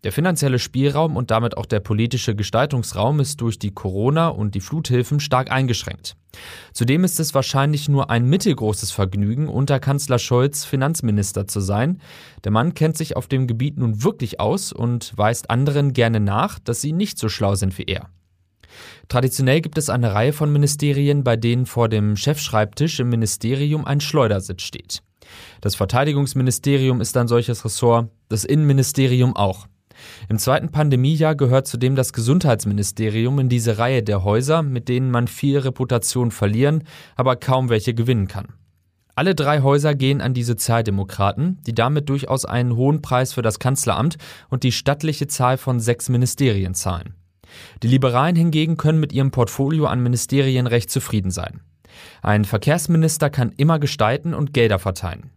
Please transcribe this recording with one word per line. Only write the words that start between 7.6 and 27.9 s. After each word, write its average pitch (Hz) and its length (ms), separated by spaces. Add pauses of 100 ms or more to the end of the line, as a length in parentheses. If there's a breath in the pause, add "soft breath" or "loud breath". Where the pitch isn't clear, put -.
nur 139 220
ein 117 160
mittelgroßes 127 680
Vergnügen, 101 540
unter 143 320
Kanzler 135 400
Scholz 127 460
Finanzminister 117 840
zu 101 120
sein. 110 400 (440 loud breath)
Der 101 60
Mann 120 220
kennt 156 240
sich - 180
auf - 120
dem 131 200
Gebiet 127 300
nun 113 260
wirklich 143 380
aus 127 320
und 120 460
weist 110 320
anderen 139 420
gerne 113 280
nach, 107 380
dass - 220
sie 151 120
nicht 190 260
so 110 100
schlau 101 260
sind 95 220
wie - 80
er. - 240 (1000 loud breath)
Traditionell 131 520
gibt 160 160
es 147 140
eine 117 240
Reihe 120 180
von 151 180
Ministerien, 143 720
bei 120 120
denen 120 300
vor 117 240
dem 104 260
Chefschreibtisch 139 840
im 123 100
Ministerium 135 760
ein 143 160
Schleudersitz 101 600
steht. - 400 (580 loud breath)
Das 101 140
Verteidigungsministerium 131 1300
ist - 160
ein 120 100
solches 120 380
Ressort, 117 420 (220)